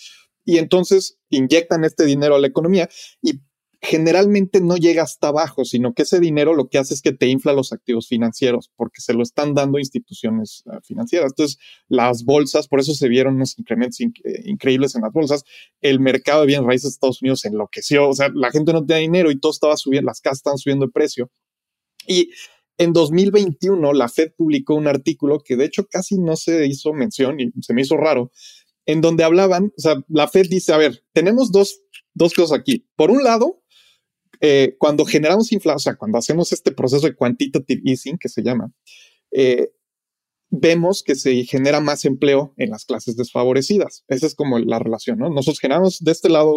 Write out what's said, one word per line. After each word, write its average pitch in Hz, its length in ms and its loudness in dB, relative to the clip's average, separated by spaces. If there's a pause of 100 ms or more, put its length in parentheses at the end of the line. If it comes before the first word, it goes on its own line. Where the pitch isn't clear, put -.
(460)
Y 170 100 2
entonces 175 600 0 (100)
inyectan 160 560 0
este 160 220 0
dinero 143 300 2
a - 20 4
la 139 80 4
economía 165 420 0 (320)
y 143 220 -4 (400)
generalmente 190 800 2
no 175 160 2
llega 165 260 2
hasta - 260 -4
abajo, 147 360 -2
sino 120 300 -2
que - 80 0
ese 175 180 0
dinero 156 340 2
lo 135 140 0
que 147 100 0
hace 135 140 -2
es 139 80 -6
que 151 120 0
te 127 160 0
infla 135 260 0
los 131 180 -2
activos 117 360 -6
financieros, 117 680 -2
porque - 240 -10
se - 140 -4
lo 117 80 0
están 147 320 -4
dando 139 240 0
instituciones, 117 880 -8
ah, - 160 -16
financieras. - 500 -4
Entonces, 147 260 -4 (300)
las 120 360 0
bolsas, 147 440 2
por 139 120 2
eso 139 120 -2
se 139 160 -2
vieron 131 280 2
unos 131 220 -4
incrementos 120 420 -4
inc-, 120 240 -6
eh, - 200 -10
increíbles 135 520 -2
en 117 60 -4
las 110 100 -6
bolsas. 147 320 -2 (360)
El 139 180 2
mercado 131 440 2
de 143 60 2
bienes 139 180 0
raíces 127 240 0
de - 40 -8
Estados - 280 -2
Unidos 131 240 -2
enloqueció, 107 640 -2
o 139 60 0
sea, 139 200 0
la 127 160 -2
gente 156 220 0
no 160 120 0
tenía 160 160 0
dinero 165 300 2
y 139 100 -2
todo 156 120 -2
estaba 151 260 0
subiendo, 135 300 -2
las 113 120 -8
casas 143 180 -4
estaban 143 200 -4
subiendo 139 260 -2
de 127 80 -4
precio. 143 380 -2 (760)
Y 175 240 0 (460)
en 170 160 2
dos 160 200 2
mil 190 180 2
veintiuno 185 600 2
la 131 160 2
Fed 160 280 -2
publicó 151 380 0
un 151 140 0
artículo 143 520 -2
que 127 160 -4
de 135 100 0
hecho 190 200 -4
casi 185 320 -4
no 160 180 -2
se 160 300 0
hizo 139 260 -4
mención 135 480 -2
y 120 100 -4 (120)
se - 120 -4
me 123 80 2
hizo 143 140 0
raro, 143 340 0 (560)
en 156 140 0
donde 165 240 2
hablaban, 185 520 2
o - 40 -18
sea, 151 280 0
la 151 200 2
Fed 190 200 2
dice, 180 240 0
"A 156 60 4
ver, 151 340 0
tenemos 202 400 2
dos... 196 280 2 (340)
Dos 165 200 2
cosas 156 240 2
aquí. - 380 -4
Por 156 140 4
un 269 120 4
lado, 240 400 0 (800)
eh, 139 380 4
cuando 202 260 2
generamos 175 480 2
infla-, 170 220 0
o 139 40 -4
sea, 131 180 -4
cuando 107 200 -4
hacemos 165 360 -2
este - 200 -2
proceso 139 340 0
de - 80 -2
quantitative 135 680 -2
easing, 135 320 -4
que - 140 -10
se - 120 -6
llama, 117 300 -4 (580)
eh, 127 400 0 (760)
vemos 170 540 0
que 147 120 -2
se 127 300 0
genera 139 360 0
más 147 260 -2
empleo 139 500 0
en 120 140 -4
las 107 160 -14
clases 113 300 -6
desfavorecidas." 131 920 -2
Esa 135 180 0
es 147 80 -6
como 131 240 -2
la 113 200 -2
relación, 113 400 -4
¿no? 117 100 -2
Nosotros 143 320 -2
generamos 170 420 0
de 160 100 4
este 175 180 2
lado, 156 260 4